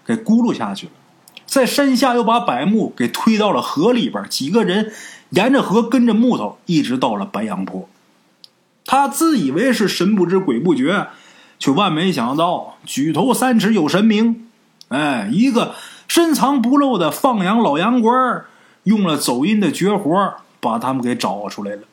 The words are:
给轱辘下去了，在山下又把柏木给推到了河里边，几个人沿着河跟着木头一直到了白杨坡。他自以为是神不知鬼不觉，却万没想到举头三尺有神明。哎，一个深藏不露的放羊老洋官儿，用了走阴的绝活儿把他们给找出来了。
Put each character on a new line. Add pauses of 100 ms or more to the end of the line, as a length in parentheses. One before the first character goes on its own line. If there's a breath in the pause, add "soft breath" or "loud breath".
给
轱
辘
下
去
了， (540)
在
山
下
又
把
柏
木
给
推
到
了
河
里
边，
几
个
人 (380 loud breath)
沿
着
河
跟
着
木
头
一
直
到
了
白
杨
坡。 (960)
他
自
以
为
是
神
不
知
鬼
不
觉， (540 loud breath)
却
万
没
想
到
举
头
三
尺
有
神
明。 (400)
哎，
一
个 (320 loud breath)
深
藏
不
露
的
放
羊
老
洋
官
儿， (340 loud breath)
用
了
走
阴
的
绝
活
儿 (200)
把
他
们
给
找
出
来
了。 (100)